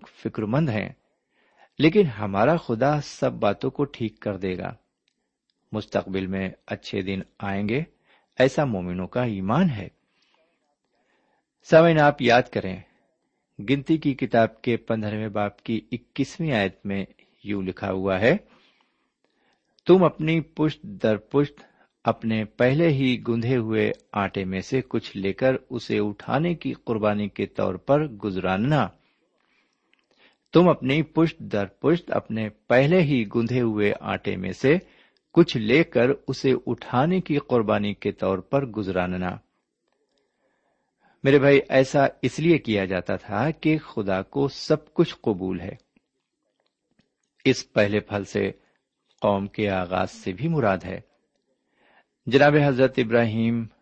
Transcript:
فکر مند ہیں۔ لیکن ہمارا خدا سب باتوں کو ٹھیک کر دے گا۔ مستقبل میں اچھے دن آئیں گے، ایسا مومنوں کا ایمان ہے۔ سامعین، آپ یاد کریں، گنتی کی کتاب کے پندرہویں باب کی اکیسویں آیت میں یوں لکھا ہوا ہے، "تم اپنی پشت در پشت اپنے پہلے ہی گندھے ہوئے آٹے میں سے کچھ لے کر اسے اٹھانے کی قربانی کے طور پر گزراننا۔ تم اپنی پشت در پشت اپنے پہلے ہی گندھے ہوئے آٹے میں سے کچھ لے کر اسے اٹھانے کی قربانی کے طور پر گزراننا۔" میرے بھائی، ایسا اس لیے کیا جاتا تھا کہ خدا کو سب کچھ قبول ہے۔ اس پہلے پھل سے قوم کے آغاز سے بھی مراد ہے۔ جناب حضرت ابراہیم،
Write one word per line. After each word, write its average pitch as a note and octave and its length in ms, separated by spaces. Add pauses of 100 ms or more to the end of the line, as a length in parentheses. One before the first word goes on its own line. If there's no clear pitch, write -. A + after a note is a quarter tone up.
فکر - 360
مند C3 260
ہیں۔ G#2+ 200 (920)
لیکن E3+ 260
ہمارا G#2+ 500
خدا C#3 460
سب - 300
باتوں A2 400
کو C#3+ 120
ٹھیک A2+ 360
کر G2+ 180
دے F#2 200
گا۔ F#2 180 (960)
مستقبل F#2+ 560
میں F#2+ 220 (160)
اچھے - 360
دن F#2+ 180 (200)
آئیں G2+ 300
گے، C#3 140 (560)
ایسا C3+ 260
مومنوں F2+ 420
کا B2 160
ایمان A2+ 460
ہے۔ G2 180 (1800)
سامعین، D#3+ 360
آپ D3 220
یاد A#2+ 200
کریں، F#2+ 380 (920)
گنتی C#3 280
کی D3 160
کتاب A2+ 480
کے A#2 160
پندرہویں G#2+ 500
باب G#2 360
کی A2+ 180 (100)
اکیسویں C#3+ 600
آیت G2+ 340
میں G2 200 (380)
یوں G2+ 180
لکھا F#2+ 300
ہوا F#2+ 280
ہے، C3+ 180 (1500)
"تم F3+ 160
اپنی D#3 380
پشت - 420
در G#2 340
پشت C#3+ 440 (420)
اپنے A2 420
پہلے C3+ 440
ہی C3 380
گندھے A#2 300
ہوئے A2 340 (200)
آٹے G2 340
میں F#2 160
سے C3 260
کچھ - 300
لے F#2+ 160
کر C3 220 (140)
اسے A2+ 300
اٹھانے B2 560
کی C3+ 180
قربانی G#2 560
کے G2+ 160
طور F#2+ 300
پر C#3+ 320
گزراننا۔ G2+ 800 (1700)
تم F3 160
اپنی C#3 320
پشت - 380
در G2+ 260
پشت E3 460
اپنے A2 380
پہلے C#3+ 520
ہی C#3 240 (100)
گندھے A#2+ 260
ہوئے G#2 380
آٹے G2 360
میں F#2 160
سے C#3+ 260 (540)
کچھ E3 260
لے A#2+ 260
کر B2 260 (180)
اسے C3 260 (140)
اٹھانے C#3 540
کی C#3+ 160
قربانی G#2 560
کے G2+ 180
طور F#2+ 260
پر C#3 280
گزراننا۔" F#2 720 (1900)
میرے C#3 160
بھائی، C#3 200 (100)
ایسا C#3 360 (160)
اس - 180
لیے D#3+ 180
کیا G2+ 280
جاتا F#2 300
تھا G#2+ 360
کہ D#3 260
خدا G2 440
کو C#3 260
سب - 460
کچھ - 280
قبول F#2 380
ہے۔ F#2+ 160 (1700)
اس - 280
پہلے G#2 260
پھل G2+ 240
سے G2 280 (720)
قوم G2+ 260
کے G#2 220
آغاز F#2 420
سے - 220
بھی A#2+ 140
مراد A#2 380
ہے۔ F#2 140 (1300)
جناب C#3+ 300 (120)
حضرت C3 300
ابراہیم، A#2 680 (160)